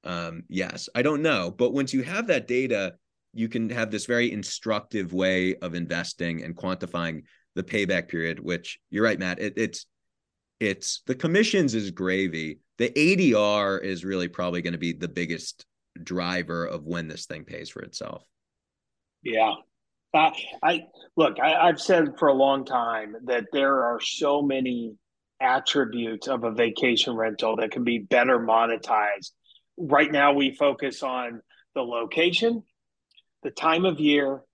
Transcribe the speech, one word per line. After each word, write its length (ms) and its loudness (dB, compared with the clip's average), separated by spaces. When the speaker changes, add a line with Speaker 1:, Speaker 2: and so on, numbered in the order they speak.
Speaker 1:
um, 460 -8
yes. 440 -6
I 80 0
don't 200 2
know. 360 0
But 160 2
once 200 -2
you 100 0
have 240 -4
that 200 0
data, 480 0
you 140 -4
can 220 -2
have 220 -4
this 140 -6
very 260 0
instructive 800 -4
way 420 2
of 200 -10
investing 680 -6
and 140 -10
quantifying 680 -6
the 80 -4
payback 440 0
period, 320 -4
which 400 -8
you're 120 0
right, 140 2
Matt, 220 -4
it, 180 -4
it's, 280 -4
it's 480 -4
the 80 -2
commissions 600 2
is 160 -2
gravy. 680 -2
The 200 0
A 180 4
D 180 4
R 460 2
is 260 -6
really 220 -2
probably 340 -4
gonna 160 -4
be 160 -2
the 140 -6
biggest 580 -8
driver 640 -4
of 200 -8
when 220 -6
this 180 -12
thing 200 -14
pays 240 -14
for 120 -16
itself. 420 -12
Speaker 2:
Yeah. 300 2
I, 200 6
I, 200 2
look, 240 4
I, 160 4
I've 260 4
said 360 4
for 100 4
a 60 8
long 320 4
time 500 -2
that 260 0
there 320 4
are 180 0
so 400 0
many 540 -2
attributes 880 0
of 160 -2
a 80 -2
vacation 640 0
rental 420 0
that 140 -2
can 120 -4
be 160 0
better 400 4
monetized. 920 2
Right 340 2
now, 220 4
we 220 2
focus 480 0
on 380 -4
the 60 -2
location, 840 0
the 80 -6
time 340 2
of 140 0
year 420 2